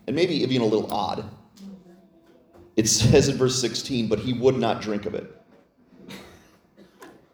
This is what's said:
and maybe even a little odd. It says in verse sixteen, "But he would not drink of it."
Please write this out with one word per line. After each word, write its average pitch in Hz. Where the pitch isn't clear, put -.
and 131
maybe 180
even 127
a 113
little 107
odd. 101
It 110
says 135
in 131
verse 127
sixteen, 117
"But 104
he 123
would 127
not 113
drink 104
of -
it." -